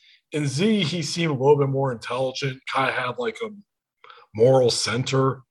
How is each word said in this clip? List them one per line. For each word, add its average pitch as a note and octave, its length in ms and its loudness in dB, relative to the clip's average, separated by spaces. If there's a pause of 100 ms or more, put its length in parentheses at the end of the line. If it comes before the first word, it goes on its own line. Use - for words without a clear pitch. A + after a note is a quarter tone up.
(320)
In D3+ 140 -2
Z, F#3+ 380 2
he E3 180 -4
seemed E3+ 280 -2
a C#3+ 40 -2
little C3+ 240 4
bit C#3 100 2
more C3+ 240 0
intelligent, C3 680 -6 (120)
kinda C3+ 200 0
had, B2 260 -6
like, A#2 260 -6
a G#2+ 60 -8 (840)
moral B2 360 6
center. C3 800 -2